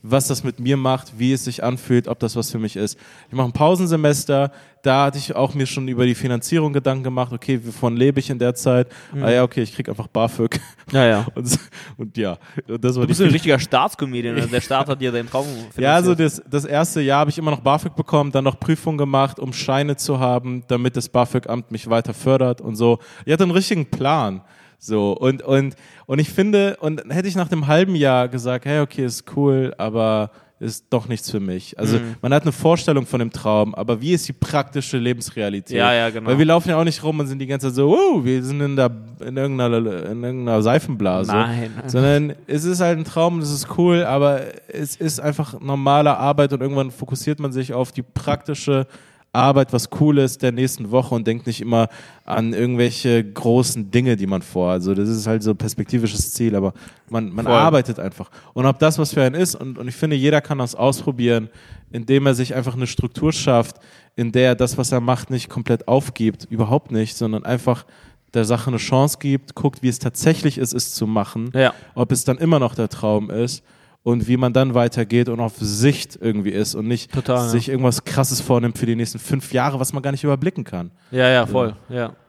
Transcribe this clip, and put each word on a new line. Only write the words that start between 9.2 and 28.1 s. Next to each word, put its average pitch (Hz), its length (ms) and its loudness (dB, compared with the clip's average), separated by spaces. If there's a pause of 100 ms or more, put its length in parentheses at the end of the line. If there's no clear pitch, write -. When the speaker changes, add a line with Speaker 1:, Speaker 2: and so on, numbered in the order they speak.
Speaker 1:
„Ah 110 60 4
ja, 123 120 4
okay, 127 200 0
ich 107 120 -6
krieg - 140 -8
einfach 107 180 -8
bafög.“ 113 540 -2 (320)
Speaker 2:
Ja, 131 140 4
ja. 110 240 2
Speaker 1:
<laughs> - 40 -20
Und, 123 140 -6
so, 120 100 0 (380)
und 110 220 -12
ja, 95 180 -4 (320)
und 117 160 -6
das 127 120 2
war 123 60 -2
Speaker 2:
Du 117 40 0
Speaker 1:
die 156 60 0
Speaker 2:
bist 165 100 2
ein 190 40 6
Speaker 1:
fin- 156 60 6
Speaker 2:
richtiger 151 260 4
Staatscomedian, 123 760 -2
ne? 123 100 0
Der 120 140 -2
Staat 135 280 -2
hat 135 120 -4
dir 127 100 -2
deinen 120 200 -4
Traum 135 160 -2 (160)
Speaker 1:
<laughs> 110 160 -14
Ja, 151 240 4
so 180 120 4
Speaker 2:
finanziert. 160 60 -2
Speaker 1:
das, 151 300 0
das 143 160 -2
erste 151 340 0
Jahr 139 200 4
hab 151 80 2
ich 147 100 -4
immer 156 120 -2
noch 135 100 -2
bafög 143 360 0
bekommen, 147 360 0
dann 135 120 0
noch 135 160 0
Prüfung 156 380 -2
gemacht, 139 400 0
um 131 160 -8
Scheine 139 420 -2
zu 135 240 -4
haben, 123 480 -2
damit 123 280 0
das 117 120 -6
bafög-Amt 120 640 -2
mich 113 180 -10
weiter 117 240 0
fördert 127 480 0
und 110 160 -8
so. 117 220 4 (260)
Ich 139 80 0
hatte 165 120 4
einen 175 80 0
richtigen 180 340 0
Plan. 127 560 -2 (360)
So, 104 340 0
und, 131 300 0
und, 135 320 0 (300)
und 135 140 -2
ich 151 100 0
finde, 196 520 2
und 156 280 -4
hätte 175 200 -2
ich 180 80 -4
nach 175 120 -2
dem 156 180 -2
halben 175 280 4
Jahr 131 340 4